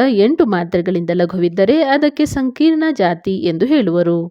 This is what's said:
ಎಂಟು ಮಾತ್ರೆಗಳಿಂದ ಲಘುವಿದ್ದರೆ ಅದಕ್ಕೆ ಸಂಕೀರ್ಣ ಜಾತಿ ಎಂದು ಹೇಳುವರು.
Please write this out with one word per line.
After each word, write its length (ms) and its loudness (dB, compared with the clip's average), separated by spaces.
ಎಂಟು 380 2
ಮಾತ್ರೆಗಳಿಂದ 680 -2
ಲಘುವಿದ್ದರೆ 720 0
ಅದಕ್ಕೆ 420 0
ಸಂಕೀರ್ಣ 680 0
ಜಾತಿ 460 -2
ಎಂದು 280 -2
ಹೇಳುವರು. 540 0